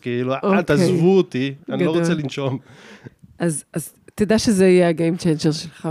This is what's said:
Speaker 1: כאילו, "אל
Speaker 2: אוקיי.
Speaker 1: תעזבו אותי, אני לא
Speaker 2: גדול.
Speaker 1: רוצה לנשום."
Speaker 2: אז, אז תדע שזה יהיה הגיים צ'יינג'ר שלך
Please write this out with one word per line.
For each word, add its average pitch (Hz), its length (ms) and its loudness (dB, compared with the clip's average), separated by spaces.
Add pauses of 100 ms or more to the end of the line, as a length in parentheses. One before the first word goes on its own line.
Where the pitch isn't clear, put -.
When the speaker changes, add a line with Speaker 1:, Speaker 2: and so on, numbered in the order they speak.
Speaker 1:
כאילו, 123 340 -4
"אל 135 80 -6
Speaker 2:
אוקיי. 196 200 2
Speaker 1:
תעזבו 185 540 2
אותי, 139 380 -2 (140)
אני 135 160 -2
לא 143 60 0
Speaker 2:
גדול. 170 120 0
Speaker 1:
רוצה 170 120 0
לנשום." 139 440 -4 (800)
Speaker 2:
אז, 165 340 -4
אז - 200 -10 (220)
תדע 214 240 0
שזה 196 280 2
יהיה 180 220 6
הגיים 165 280 0
צ'יינג'ר 156 360 0
שלך 160 380 -10